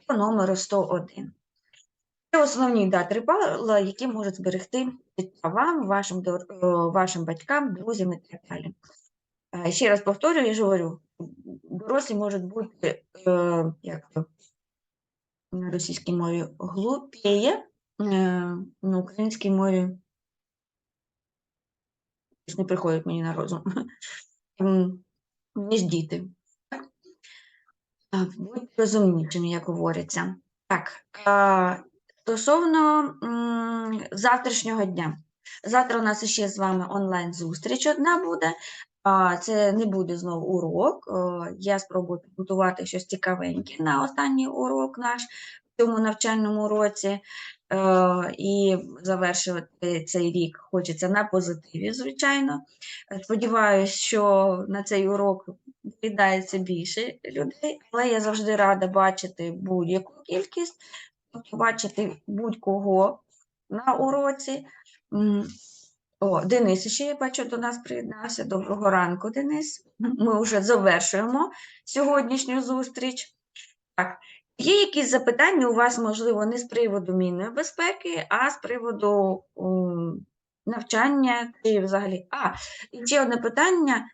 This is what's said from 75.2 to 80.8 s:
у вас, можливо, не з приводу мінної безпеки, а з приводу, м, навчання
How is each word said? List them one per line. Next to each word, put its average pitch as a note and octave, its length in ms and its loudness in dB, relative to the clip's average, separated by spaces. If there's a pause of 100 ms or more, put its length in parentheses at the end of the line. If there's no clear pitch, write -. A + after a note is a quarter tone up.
у A#3 60 2
вас, A#3+ 240 4
можливо, G#3+ 480 0
не A#3+ 120 -2
з A#3+ 60 -8
приводу G3+ 480 0
мінної F#3 380 0
безпеки, E4 800 -4
а B3 220 2
з D4 60 -6
приводу, G3+ 880 0 (140)
м, F3+ 680 -2 (400)
навчання A#3+ 840 0 (120)